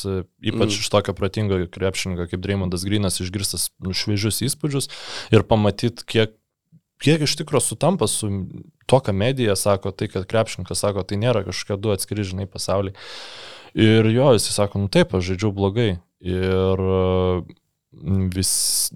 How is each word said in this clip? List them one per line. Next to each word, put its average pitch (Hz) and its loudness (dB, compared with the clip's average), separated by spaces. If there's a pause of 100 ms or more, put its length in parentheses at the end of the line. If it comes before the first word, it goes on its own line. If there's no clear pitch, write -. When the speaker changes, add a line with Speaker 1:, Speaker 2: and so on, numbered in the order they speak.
Speaker 1:
e, 95 -2 (180)
ypač 110 0
Speaker 2:
Mm. 101 -2
Speaker 1:
iš - -4
tokio 101 2
protingo 98 -2
krepšininko 90 -4
kaip 90 -6
Draymondas 95 -2
Greenas, 101 0
išgirstas, 92 -4 (100)
nu, 92 -6
šviežius 104 -2
įspūdžius 139 -4 (440)
ir 107 6
pamatyt, 110 2
kiek, 110 0 (720)
kiek 151 4
iš - 0
tikro 147 -2
sutampa 143 0
su 104 -4 (580)
tuo, 131 8
ką 113 -2
medija 113 0
sako, 98 0
tai, 107 -6
kad 95 -6
krepšininkas 104 -2
sako, 101 0
tai 101 -4
nėra 110 2
kažkokie 92 -6
du 107 0
atskiri, 101 -4
žinai, 95 -6
pasauliai. 95 -4 (840)
Ir 110 6
jo, 123 6
jisai - 2
sako, 101 0
„Nu 98 0
taip, 175 2
aš 92 2
žaidžiau 98 0
blogai.“ 98 0 (220)
Ir, 92 2
e, 92 2 (920)
vis - -2